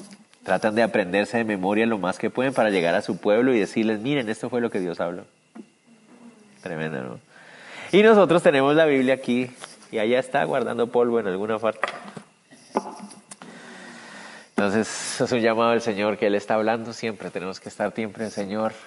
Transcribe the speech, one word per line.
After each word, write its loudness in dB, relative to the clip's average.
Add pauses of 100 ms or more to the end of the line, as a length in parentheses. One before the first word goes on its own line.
(420)
Tratan 0
de 2
aprenderse 0
de 0
memoria 0
lo 0
más -4
que -4
pueden -2
para 2
llegar 2
a 0
su -6
pueblo 2
y 4
decirles, -2
"Miren, -2
esto -6
fue -4
lo -2
que -4
Dios -4
habló". -6 (1400)
Tremendo, -6
¿no? -12 (720)
Y 8
nosotros 8
tenemos 6
la 6
Biblia 4
aquí -2 (420)
y -4
allá 2
está 0
guardando -2
polvo 2
en -2
alguna -2
parte. -2 (2750)
Entonces, -2
es 0
un 2
llamado 4
del 2
Señor 0
que 0
Él 2
está -2
hablando -2
siempre. -8
Tenemos -10
que -16
estar -4
siempre, -8
"Señor, -4 (140)